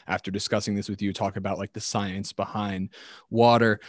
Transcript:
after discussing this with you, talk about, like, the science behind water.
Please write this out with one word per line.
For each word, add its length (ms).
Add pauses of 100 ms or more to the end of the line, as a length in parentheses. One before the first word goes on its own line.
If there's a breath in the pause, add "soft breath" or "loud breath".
after 240
discussing 440
this 160
with 100
you, 140
talk 220
about, 220
like, 140
the 80
science 520
behind 580 (400 loud breath)
water. 580